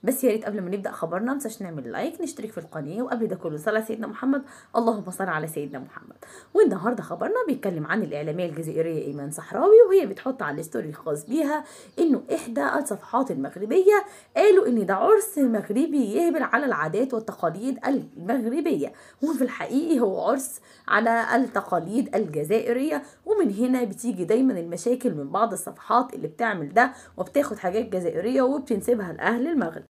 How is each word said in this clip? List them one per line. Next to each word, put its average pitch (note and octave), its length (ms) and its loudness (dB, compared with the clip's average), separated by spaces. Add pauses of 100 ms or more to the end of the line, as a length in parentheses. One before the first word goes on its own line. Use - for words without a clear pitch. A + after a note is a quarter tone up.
بس C4 220 -2
يا B3 60 6
ريت A3 140 -2
قبل G#3 160 -6
ما F3+ 100 -6
نبدأ G3+ 200 -6
خبرنا، F#3 420 -4
متنساش C#4 300 -8
نعمل D3+ 300 -10
لايك، C#4 280 -6
نشترك A3 300 -8
في - 80 -10
القناة، D#3+ 440 -8
وقبل A#3+ 240 -2
ده F#3+ 100 -4
كله D#3 200 -6
صلي G#3 180 -2
على A3 120 0
سيدنا A3 200 -8
محمد. C4+ 360 -2 (340)
اللهم A3 340 0
صل F#3+ 140 -4
على D#3+ 220 -2
سيدنا C#3+ 320 -8
محمد. - 380 -16 (380)
والنهارده A3+ 480 2
خبرنا G3 320 -4 (120)
بيتكلم F3+ 400 -2
عن G3 160 0
الإعلامية D3+ 440 -4
الجزائرية D#3+ 600 -4
إيمان C#3+ 240 -8
صحراوي، G4 580 6
وهي F#4 180 6
بتحط C4 360 -6
على D3 180 -4
الستوري D#3 280 -6
الخاص D3+ 380 -6
بيها D4 380 0 (340)
إنه D4+ 240 4 (120)
إحدى C#4+ 300 -4
الصفحات C4 680 0
المغربية B3+ 760 4 (320)
قالوا F#4+ 300 8
إن A3+ 200 2
ده F#3+ 80 2
عرس G4 440 4
مغربي B3 760 2
يهبل D#4+ 280 2
على C#4 240 0
العادات F#3+ 480 0
والتقاليد A3 720 -4
المغربية، A#3 1080 -2 (300)
وفي C4+ 220 0
الحقيقة C4+ 560 0
هو G3 200 0 (100)
عرس C4+ 300 -4 (280)
على A3+ 480 2
التقاليد G3+ 800 -2
الجزائرية. A3 840 -2 (240)
ومن F#4+ 240 2
هنا B3 340 0
بتيجي F#3+ 400 -4
دايما A3 360 2
المشاكل F3+ 540 -2
من C#3+ 160 -8
بعض G3 240 0
الصفحات - 600 -2
اللي - 140 -8
بتعمل F3 460 -4
ده B3+ 180 4 (240)
وبتاخد G#3 420 -2
حاجات G#3 300 -2
جزائرية F#3 540 0
وبتنسبها A#3 680 0
لأهل A#3 340 0
المغرب. F#3+ 440 -2